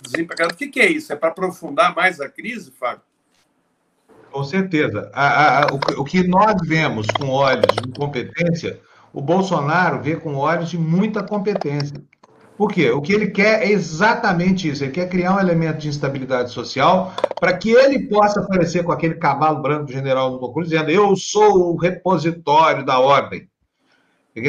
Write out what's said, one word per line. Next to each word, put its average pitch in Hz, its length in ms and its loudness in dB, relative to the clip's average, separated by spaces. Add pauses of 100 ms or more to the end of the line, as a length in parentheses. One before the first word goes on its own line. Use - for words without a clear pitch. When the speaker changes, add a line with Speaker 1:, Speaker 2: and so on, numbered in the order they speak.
Speaker 1:
desempregado. 165 520 -6
O - 20 -20
que 277 120 -10
que 269 120 -6
é 196 100 2
isso? 151 220 -6
É - 40 -10
pra 165 120 -2
aprofundar 160 680 -2
mais 180 240 -2
a 139 120 -10
crise, 180 420 -14
Fábio? 120 300 -8 (1300)
Speaker 2:
Com 139 100 -4
certeza. 151 680 -2
A, 139 140 2
a, 143 380 4
a, - 20 0
o 135 120 -2
que, - 160 -2
o 139 100 -4
que 180 220 0
nós 202 280 4 (120)
vemos 143 420 0
com 139 200 -2
olhos 131 460 2
de 127 140 -6
incompetência, 139 920 -4 (320)
o 143 80 -10
Bolsonaro 165 840 0
vê 151 140 -2
com 147 180 -8
olhos 165 360 -2
de 175 80 -6
muita 190 440 0
competência. 147 800 -4 (540)
Por 208 160 0
quê? 143 180 2
O 143 120 0
que 151 100 -4
ele 214 180 0
quer 214 320 2
é 202 80 2
exatamente 185 1000 0
isso. 143 140 -4
Ele 131 100 -6
quer 180 180 -4
criar 185 260 0
um 196 40 2
elemento 165 380 0
de 151 100 -6
instabilidade 131 640 -4
social 156 600 0 (260)
pra 175 140 2
que 185 180 -2
ele 262 380 4
possa 208 320 2
aparecer 175 420 0
com 170 100 -2
aquele 156 240 -2
cavalo 147 440 0
branco 147 260 -2
do 120 60 -12
general 131 480 -2
Moncloa 139 240 -6
dizendo, 156 260 -2
"Eu 196 260 4
sou 190 580 4
o - 20 -4
repositório 160 1080 2
da 131 140 0
ordem." 120 500 2 (840)
Quer 113 140 -10